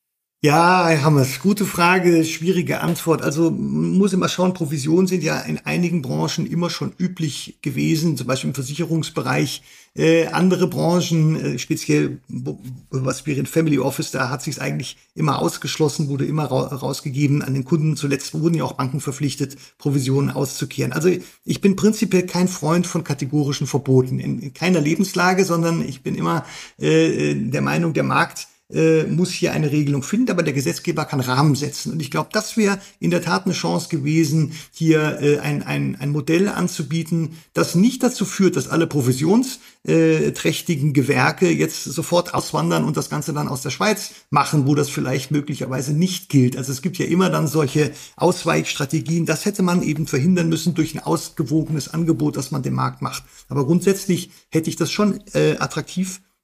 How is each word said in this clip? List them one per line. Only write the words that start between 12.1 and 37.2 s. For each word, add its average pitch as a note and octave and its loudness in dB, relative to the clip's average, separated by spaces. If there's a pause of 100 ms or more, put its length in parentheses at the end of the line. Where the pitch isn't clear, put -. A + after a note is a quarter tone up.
wo, B2+ -8 (320)
was C3+ -4
wir C#3+ -2
in C3+ -2
Family D#3 2
Office, C3+ -4
da C3 -2
hat C3+ -6
sich's C#3 -6
eigentlich C#3+ -6 (180)
immer D3+ 0
ausgeschlossen, D#3 -2
wurde C#3 -2
immer D#3 -2
ra-, C3 -2
rausgegeben C#3 0
an C3+ -4
den C3+ -2
Kunden. D#3 2
Zuletzt C#3 -4
wurden D#3 2
ja D3+ 0
auch - -6
Banken C3+ -2
verpflichtet, - -4 (240)
Provisionen C#3 0
auszukehren. C3+ -4
Also, E3+ 2 (340)
ich - -4
bin G3 4
prinzipiell G3 2
kein F3+ 0
Freund E3+ 0
von E3+ -4
kategorischen C#3+ -2
Verboten, C3 2
in, C#3+ -4
in C#3 -10
keiner E3+ 2
Lebenslage, F3+ 2
sondern E3 0
ich C#3 -8
bin - -4
immer, E3 -2 (320)
äh, D3+ 2
der C#3 -2
Meinung, D#3 0
der C3+ 0
Markt, C#3 -2 (260)
äh, D#3+ 4
muss E3 0
hier D#3+ -2
eine D3+ 0
Regelung C#3+ 0
finden, A3 0
aber F3 0
der D3+ -2
Gesetzgeber D3+ -2
kann C#3+ -2
Rahmen C3 2
setzen. C#3 -4
Und D#3+ -4
ich C3 -8
glaube, D#3 -4
das G#3+ -4
wäre G3+ 2 (200)
in E3+ 0
der F3 2
Tat F#3 0
eine F#3 0
Chance E3+ -2
gewesen, D#3 2 (180)
hier, D#3 2
äh, D3 4
ein, D3 -2
ein, C#3 -4
ein C#3 -4
Modell D#3+ 2
anzubieten, D#3+ -2 (160)